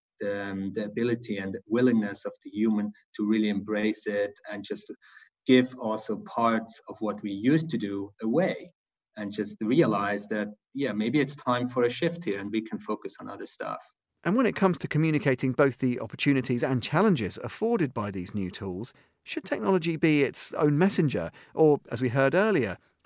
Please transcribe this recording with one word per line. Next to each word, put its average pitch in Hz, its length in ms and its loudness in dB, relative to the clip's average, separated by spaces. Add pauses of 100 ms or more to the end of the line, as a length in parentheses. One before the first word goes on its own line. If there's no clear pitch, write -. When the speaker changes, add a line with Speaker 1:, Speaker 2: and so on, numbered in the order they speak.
(200)
Speaker 1:
the, 101 300 -4
um, 98 240 -4
the 107 100 -4
ability 117 540 -4
and 95 280 -8
willingness 110 600 2
of 101 60 -6 (120)
the 95 60 -16
human 104 420 0 (240)
to 107 100 -2
really 107 220 2
embrace 104 580 -2
it 104 260 -2 (200)
and 101 100 -10
just - 300 -10 (540)
give 127 320 6
also 110 380 -4 (100)
parts 113 540 -2 (100)
of 101 100 -14
what 104 220 -4
we 104 80 -6
used 139 400 2
to - 80 -2
do 101 340 -6 (100)
away, 135 480 -2 (460)
and 104 160 -8
just 104 300 -6
realize 104 680 2
that, 104 200 -4 (260)
yeah, 131 180 -4
maybe 113 260 0
it's - 160 0
time 123 320 -2
for 123 180 0
a 120 60 2
shift 170 340 -4
here 98 140 -2
and 101 120 -8
we 107 100 -2
can 110 180 -8
focus 104 420 -8
on 101 100 -12
other 101 160 -12
stuff. 104 360 -10 (420)
Speaker 2:
And 190 120 2
when 254 80 4
it 202 100 2
comes 185 240 2
to - 100 -6
communicating 147 640 2
both 139 260 4
the 123 200 0
opportunities 123 640 0
and 131 200 0
challenges 156 600 2
afforded 185 520 -2
by 104 160 -4
these 92 240 -6
new 95 160 -2
tools, 98 420 -8 (320)
should - 200 -8
technology 190 520 2
be 151 260 4
its - 300 -2
own 151 240 4
messenger? 156 540 2 (240)
Or, 151 260 6 (100)
as 120 120 -4
we 123 80 2
heard 135 240 4
earlier, 175 420 2 (300)